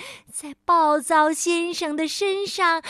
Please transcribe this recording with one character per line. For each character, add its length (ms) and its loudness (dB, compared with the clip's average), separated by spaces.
在 220 -12
暴 340 4
躁 320 2
先 400 -2
生 240 -4
的 120 -2
身 400 -4
上 420 0